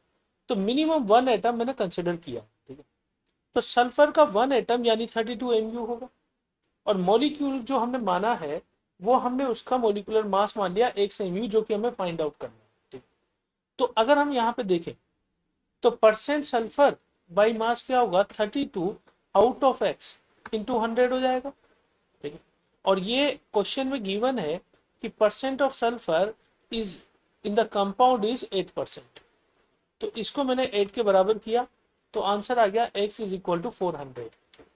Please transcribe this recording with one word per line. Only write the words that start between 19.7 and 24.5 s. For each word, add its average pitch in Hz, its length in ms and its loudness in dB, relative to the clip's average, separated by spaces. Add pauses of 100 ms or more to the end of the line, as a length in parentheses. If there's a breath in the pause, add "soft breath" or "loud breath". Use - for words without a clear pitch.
X - 360 -4 (360)
into 220 280 -2
hundred 240 320 2
हो 254 60 0
जाएगा, 254 300 -2 (720)
ठीक 147 100 -10
है। 165 60 -20 (460)
और 190 140 4
ये 254 400 -2 (140)
question 233 340 -2
में 262 160 -4
given 220 360 -2
है 165 220 -4 (400)